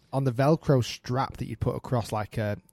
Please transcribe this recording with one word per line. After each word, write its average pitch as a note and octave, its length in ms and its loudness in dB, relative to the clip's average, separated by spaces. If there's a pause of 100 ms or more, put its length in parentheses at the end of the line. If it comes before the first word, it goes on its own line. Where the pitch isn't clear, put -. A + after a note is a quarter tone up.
(120)
on C3+ 120 0
the C3 80 2
Velcro C3+ 520 4
strap - 540 -4
that - 100 -6
you - 80 -8
put - 200 -2
across, - 360 -2
like, G#2+ 280 -4
a G#2+ 180 -2 (140)